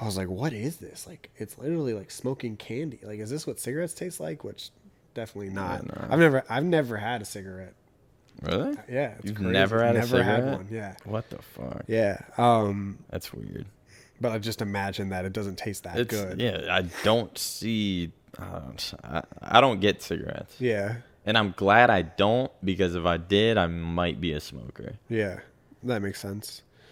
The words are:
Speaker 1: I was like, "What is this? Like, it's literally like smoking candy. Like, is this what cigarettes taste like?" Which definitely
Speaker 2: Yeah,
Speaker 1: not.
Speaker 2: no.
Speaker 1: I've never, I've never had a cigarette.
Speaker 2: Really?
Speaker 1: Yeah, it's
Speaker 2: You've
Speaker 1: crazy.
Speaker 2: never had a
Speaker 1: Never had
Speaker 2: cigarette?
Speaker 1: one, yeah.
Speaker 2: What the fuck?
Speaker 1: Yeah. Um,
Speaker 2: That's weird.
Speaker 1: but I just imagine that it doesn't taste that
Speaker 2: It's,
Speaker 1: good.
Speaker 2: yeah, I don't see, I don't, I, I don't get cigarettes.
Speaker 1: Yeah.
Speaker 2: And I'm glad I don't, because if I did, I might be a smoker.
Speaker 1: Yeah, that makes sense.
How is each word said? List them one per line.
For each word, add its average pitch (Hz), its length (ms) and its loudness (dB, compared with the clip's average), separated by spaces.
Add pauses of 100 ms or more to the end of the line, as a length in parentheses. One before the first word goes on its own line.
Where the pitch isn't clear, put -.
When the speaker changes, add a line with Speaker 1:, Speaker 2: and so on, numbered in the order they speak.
Speaker 1:
I 117 40 -4
was 101 120 -2
like, 92 120 -2
"What 107 240 -2
is 120 260 -6
this? - 280 -16
Like, - 300 -20
it's - 220 -12
literally 143 360 -2
like 98 160 -10
smoking 123 460 -6
candy. 131 460 -8
Like, 104 180 -10
is 107 100 -8
this 151 160 -6
what 127 140 -6
cigarettes 160 340 -4
taste - 260 -10
like?" 156 220 -8
Which - 280 -12 (440)
definitely 104 340 -8
Speaker 2:
Yeah, 95 60 -8
Speaker 1:
not. 95 320 -4
Speaker 2:
no. - 240 -8
Speaker 1:
I've 139 80 6
never, 143 300 8
I've 135 160 0
never 151 320 2
had 117 260 -4
a - 20 -10
cigarette. 95 500 -12 (680)
Speaker 2:
Really? 98 340 0 (160)
Speaker 1:
Yeah, 127 280 -2
it's - 80 -12
Speaker 2:
You've 104 100 -6
Speaker 1:
crazy. 95 160 0
Speaker 2:
never 101 320 4
had 117 120 6
a - 40 4
Speaker 1:
Never 117 220 4
had 101 140 4
Speaker 2:
cigarette? 135 220 0
Speaker 1:
one, 98 120 -10
yeah. 107 240 -8 (100)
Speaker 2:
What 107 260 -4
the - 120 -12
fuck? - 440 -12
Speaker 1:
Yeah. 110 320 4 (200)
Um, 104 720 4
Speaker 2:
That's - 220 -8
weird. 52 340 -10 (540)
Speaker 1:
but 117 120 0
I 113 60 -2
just 110 240 -4
imagine 98 480 -2
that 92 160 -4
it 95 80 -4
doesn't 101 240 -4
taste - 260 -8
that 87 140 -4
Speaker 2:
It's, 120 120 0
Speaker 1:
good. 101 300 -4
Speaker 2:
yeah, 98 300 -2
I 92 120 4 (220)
don't 110 320 4
see, 98 720 -2 (280)
I - 60 -10 (140)
don't, - 360 -10 (100)
I, 76 180 -4 (200)
I - 180 8
don't 123 200 4
get 98 220 4
cigarettes. - 560 -6
Speaker 1:
Yeah. 110 380 -2 (300)
Speaker 2:
And 110 120 2
I'm 101 180 2
glad 110 340 8
I 95 120 6
don't, 107 480 2 (140)
because 92 320 2
if 85 80 -2
I 85 140 4
did, 101 400 4
I 87 100 4
might 85 520 -2
be 82 120 0
a 76 80 -4
smoker. - 540 -12 (140)
Speaker 1:
Yeah, 104 320 -2 (440)
that 120 180 -2
makes 98 180 -6
sense. 104 420 -10 (300)